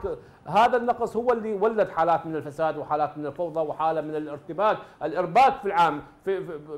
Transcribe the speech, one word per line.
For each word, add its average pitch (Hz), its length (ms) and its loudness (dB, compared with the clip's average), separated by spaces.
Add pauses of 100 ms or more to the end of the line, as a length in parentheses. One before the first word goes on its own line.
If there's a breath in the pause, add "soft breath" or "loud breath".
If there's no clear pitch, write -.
(460 loud breath)
هذا 226 320 4
النقص 233 380 0
هو 240 160 0
اللي 220 220 0
ولد 208 360 2
حالات 165 360 2
من 160 100 -6
الفساد 151 420 -4
وحالات 151 400 -2
من 151 80 -8
الفوضى 160 340 -4
وحالة 156 420 0
من 151 140 -6
الارتباك، 151 640 -2 (260 loud breath)
الإرباك 175 560 4
في - 60 -8
العام 160 360 2 (240)
في، 190 200 -4
في، 160 140 -10 (180)